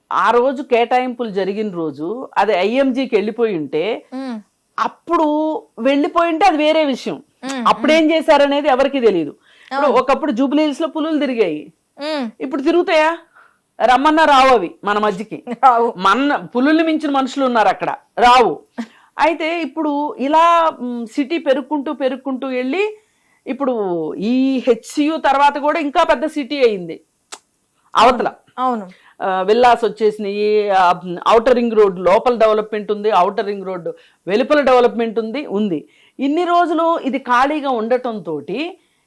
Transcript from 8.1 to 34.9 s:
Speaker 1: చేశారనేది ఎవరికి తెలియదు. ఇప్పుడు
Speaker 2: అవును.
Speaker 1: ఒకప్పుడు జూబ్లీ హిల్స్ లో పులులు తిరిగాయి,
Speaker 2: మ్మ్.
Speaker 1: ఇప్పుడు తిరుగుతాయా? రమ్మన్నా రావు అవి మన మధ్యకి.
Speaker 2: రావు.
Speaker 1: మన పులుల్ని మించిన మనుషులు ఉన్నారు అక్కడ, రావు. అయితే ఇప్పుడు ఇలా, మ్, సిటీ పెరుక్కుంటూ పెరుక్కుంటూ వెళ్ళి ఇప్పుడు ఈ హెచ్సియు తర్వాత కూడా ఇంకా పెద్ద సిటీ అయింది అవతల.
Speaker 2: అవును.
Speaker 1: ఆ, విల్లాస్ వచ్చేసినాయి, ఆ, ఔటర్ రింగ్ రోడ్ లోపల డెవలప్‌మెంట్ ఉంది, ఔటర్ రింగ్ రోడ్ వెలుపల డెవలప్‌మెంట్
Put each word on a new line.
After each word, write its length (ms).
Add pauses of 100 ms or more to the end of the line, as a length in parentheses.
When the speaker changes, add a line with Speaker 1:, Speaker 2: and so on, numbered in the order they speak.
Speaker 1:
చేశారనేది 560
ఎవరికి 320
తెలియదు. 300
ఇప్పుడు 560
Speaker 2:
అవును. 140
Speaker 1:
ఒకప్పుడు 320
జూబ్లీ 320
హిల్స్ 180
లో 60
పులులు 320
తిరిగాయి, 540 (260)
Speaker 2:
మ్మ్. 300 (120)
Speaker 1:
ఇప్పుడు 200
తిరుగుతాయా? 560 (640)
రమ్మన్నా 440
రావు 220
అవి 360
మన 160
మధ్యకి. 520
Speaker 2:
రావు. 460
Speaker 1:
మన 380
పులుల్ని 480
మించిన 280
మనుషులు 340
ఉన్నారు 220
అక్కడ, 220 (300)
రావు. 420 (580)
అయితే 420
ఇప్పుడు 540
ఇలా, 680
మ్, 240
సిటీ 320
పెరుక్కుంటూ 560
పెరుక్కుంటూ 540
వెళ్ళి 500 (500)
ఇప్పుడు 260 (400)
ఈ 540
హెచ్సియు 500
తర్వాత 400
కూడా 220
ఇంకా 240
పెద్ద 220
సిటీ 320
అయింది 440 (920)
అవతల. 380 (260)
Speaker 2:
అవును. 300 (320)
Speaker 1:
ఆ, 200
విల్లాస్ 440
వచ్చేసినాయి, 840
ఆ, 240 (360)
ఔటర్ 260
రింగ్ 160
రోడ్ 280
లోపల 380
డెవలప్‌మెంట్ 540
ఉంది, 220
ఔటర్ 320
రింగ్ 200
రోడ్ 240 (380)
వెలుపల 340
డెవలప్‌మెంట్ 580